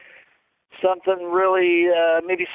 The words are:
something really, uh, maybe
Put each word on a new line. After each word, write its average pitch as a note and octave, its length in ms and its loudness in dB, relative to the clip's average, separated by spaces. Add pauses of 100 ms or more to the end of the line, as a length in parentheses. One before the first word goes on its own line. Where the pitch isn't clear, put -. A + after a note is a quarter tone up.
(800)
something F#3 500 -2
really, F3+ 580 2
uh, E3 360 2
maybe F3+ 300 -4